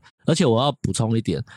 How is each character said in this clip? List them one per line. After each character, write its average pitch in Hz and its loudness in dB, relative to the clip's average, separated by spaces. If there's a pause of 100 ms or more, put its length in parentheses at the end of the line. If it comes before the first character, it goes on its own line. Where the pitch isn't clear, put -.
(260)
而 175 2
且 165 2
我 117 4
要 143 0
补 - -6
充 113 -2
一 110 -2
点， 80 -4 (140)